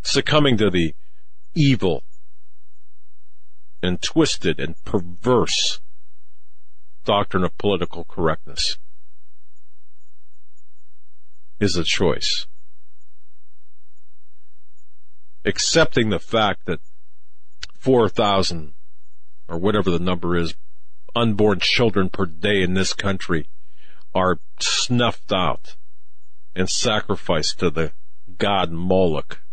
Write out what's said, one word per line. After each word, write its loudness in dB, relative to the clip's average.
Succumbing 4
to 4
the 2
evil 2
and 2
twisted 2
and 0
perverse 2
doctrine 2
of 2
political 0
correctness 0
is 4
a 4
choice. 2
Accepting 4
the 2
fact 2
that 0
four 4
thousand, 2
or -4
whatever 2
the 4
number 2
is, 2
unborn 4
children 2
per 0
day 0
in 2
this 2
country 0
are 2
snuffed 0
out 2
and 0
sacrificed 0
to 2
the 0
god 0
Moloch. 2